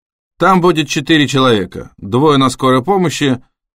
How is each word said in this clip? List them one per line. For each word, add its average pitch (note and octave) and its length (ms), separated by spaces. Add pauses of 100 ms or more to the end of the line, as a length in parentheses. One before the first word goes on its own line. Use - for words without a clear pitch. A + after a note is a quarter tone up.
(380)
Там F#3 220
будет D#3+ 280
четыре D3+ 380
человека, A#2+ 720
двое C3+ 420
на C3+ 100
скорой B2+ 360
помощи, D3+ 600 (300)